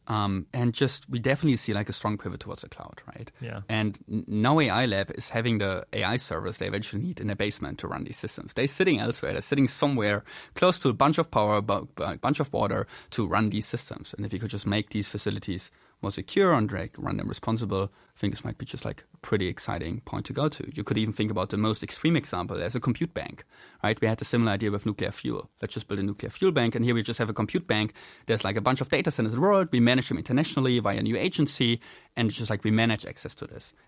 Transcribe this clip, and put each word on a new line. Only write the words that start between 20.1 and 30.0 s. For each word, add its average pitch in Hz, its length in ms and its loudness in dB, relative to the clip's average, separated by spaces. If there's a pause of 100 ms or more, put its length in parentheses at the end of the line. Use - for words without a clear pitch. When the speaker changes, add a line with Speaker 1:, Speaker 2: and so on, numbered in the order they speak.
Speaker 1:
to - 60 -10
go 151 160 0
to. - 260 -6
You 101 80 -6
could 107 140 -2
even 110 160 2
think 107 180 0
about 98 200 -2
the 101 80 -2
most 107 240 0
extreme 160 340 2
example 90 460 -2
as 110 120 -2
a 123 60 0
compute - 320 0
bank, - 320 -10 (400)
right? 110 160 2
We 110 80 4
had 110 140 0
a - 20 -4
similar 113 280 4
idea 101 180 0
with 101 160 -2
nuclear 98 240 -2
fuel. - 400 -6 (100)
Let's - 140 -6
just - 140 -8
build 101 120 -4
a - 20 0
nuclear 101 280 -4
fuel 190 220 2
bank, 120 220 4
and 117 120 2
here 120 80 4
we 117 80 2
just 117 160 -4
have 113 100 2
a 110 60 -4
compute - 320 0
bank. 107 260 2 (320)
There's, 110 200 2
like, 98 120 0
a 107 60 0
bunch 127 180 2
of 131 80 -2
data 147 220 2
centers 113 240 0
in 120 60 0
the 180 60 4
world. 196 260 4
We 127 80 4
manage 123 280 6